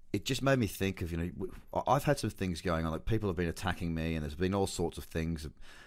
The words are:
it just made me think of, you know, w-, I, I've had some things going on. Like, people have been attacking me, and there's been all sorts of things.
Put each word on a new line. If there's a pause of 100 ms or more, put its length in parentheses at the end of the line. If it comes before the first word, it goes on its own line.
(120)
it
just
made
me
think
of,
you
know,
w-, (200)
I,
I've
had
some
things
going
on.
Like,
people
have
been
attacking
me,
and
there's
been
all
sorts
of
things. (400)